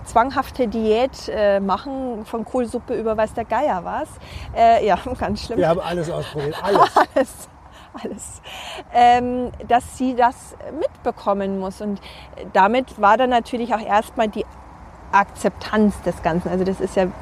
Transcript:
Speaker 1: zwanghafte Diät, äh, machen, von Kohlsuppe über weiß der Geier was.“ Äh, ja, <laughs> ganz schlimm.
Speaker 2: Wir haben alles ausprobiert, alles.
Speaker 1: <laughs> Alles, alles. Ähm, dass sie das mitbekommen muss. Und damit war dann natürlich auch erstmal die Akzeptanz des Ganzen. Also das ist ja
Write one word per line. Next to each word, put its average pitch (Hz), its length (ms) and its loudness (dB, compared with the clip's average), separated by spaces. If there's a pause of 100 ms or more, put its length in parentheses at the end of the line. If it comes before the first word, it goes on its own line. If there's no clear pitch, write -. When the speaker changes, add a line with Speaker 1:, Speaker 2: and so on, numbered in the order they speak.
Speaker 1:
zwanghafte 254 640 0
Diät, 226 640 0
äh, 202 300 2
machen, 220 680 -4
von 220 200 -6
Kohlsuppe 247 500 -4
über 220 220 -2
weiß 214 160 0
der - 120 -6
Geier 220 380 -2
was.“ 214 260 -6 (460)
Äh, 226 300 6
ja, 180 120 4 (100)
<laughs> 254 120 -8
ganz 202 260 -4
schlimm. 226 140 -4
Speaker 2:
Wir 170 80 4
haben 170 120 2
alles 170 300 -4
ausprobiert, 151 540 -6
alles. 202 320 4
Speaker 1:
<laughs> - 180 2
Alles, - 360 -2 (560)
alles. - 360 -12 (520)
Ähm, 247 580 4 (160)
dass 240 300 0
sie 254 180 0
das 240 400 0 (240)
mitbekommen 202 800 -2
muss. 190 220 -8
Und 202 180 -6 (540)
damit 214 480 2
war 208 160 6
dann 254 120 4
natürlich 233 440 0
auch 220 80 -2
erstmal 214 480 0
die - 160 -6 (640)
Akzeptanz 202 920 0
des 170 200 -4
Ganzen. 170 260 0
Also 185 140 0
das 185 160 -2
ist - 160 -4
ja 190 120 2 (140)